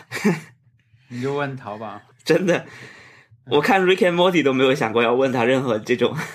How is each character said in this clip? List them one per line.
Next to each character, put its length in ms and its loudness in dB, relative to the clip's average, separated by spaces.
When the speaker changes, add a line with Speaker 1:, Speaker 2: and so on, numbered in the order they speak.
Speaker 1:
<laughs> 560 -20
Speaker 2:
你 140 -10
就 120 -4
问 220 -6
淘 220 -12
宝。 200 -14
Speaker 1:
真 220 2
的， 200 0
我 140 2
看 220 2
Rick 180 2
and 140 2
Morty 280 4
都 100 2
没 120 0
有 100 4
想 180 -2
过 100 2
要 120 2
问 180 0
他 120 0
任 180 2
何 160 -2
这 180 -2
种。 220 0
<laughs> 40 -6